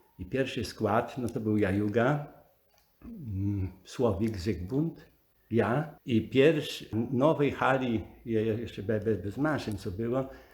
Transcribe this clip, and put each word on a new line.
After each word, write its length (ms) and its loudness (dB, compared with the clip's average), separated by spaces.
I 80 -8
pierwszy 380 -2
skład, 540 0
no 100 -2
to 120 -4
był 160 2
Jajuga, 720 2
mm, 680 -4
Słowik 540 0
Zygmunt, 680 -2
ja 440 2
i 220 2
pierwszy, 580 4
nowej 400 4
hali, 520 0
je-, 200 0
je-, 100 0
jeszcze 280 -8
be-, 180 -2
be-, 220 0
bez 160 -8
maszyn, 400 -2
co 120 -6
było, 380 -2